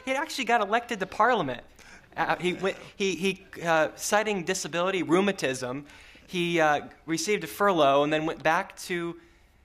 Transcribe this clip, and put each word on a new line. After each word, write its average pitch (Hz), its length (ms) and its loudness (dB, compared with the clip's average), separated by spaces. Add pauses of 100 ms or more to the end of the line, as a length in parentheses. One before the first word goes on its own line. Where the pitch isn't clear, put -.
He 262 80 -4
actually 277 320 -4
got 233 160 2
elected 208 400 -2
to 185 60 -4
Parliament. 185 560 2 (540)
Uh, 160 200 0
he 180 180 -2
went, 185 220 -2 (200)
he, 190 200 0
he, 185 280 -2 (180)
uh, 160 340 4
citing 208 480 0
disability, 180 580 -2
rheumatism, 143 840 0 (420)
he, 175 340 0
uh, 151 220 4 (240)
received 165 380 -2
a - 20 -10
furlough 147 580 4
and 151 80 0
then 156 120 0
went 160 180 -6
back 165 340 0
to 170 400 -6 (480)